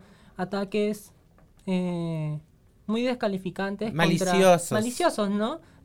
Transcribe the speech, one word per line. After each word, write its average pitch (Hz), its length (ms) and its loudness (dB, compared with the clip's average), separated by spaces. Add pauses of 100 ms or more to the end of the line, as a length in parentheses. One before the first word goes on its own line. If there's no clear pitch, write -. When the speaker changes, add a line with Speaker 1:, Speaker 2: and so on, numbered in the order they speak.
(380)
Speaker 1:
ataques, 202 720 -4 (560)
eh, 170 720 -2 (480)
muy 220 160 0
descalificantes 202 840 -4
contra 160 160 2
Speaker 2:
Maliciosos. 180 680 4
Speaker 1:
maliciosos, 233 580 0
¿no? 214 300 -2 (260)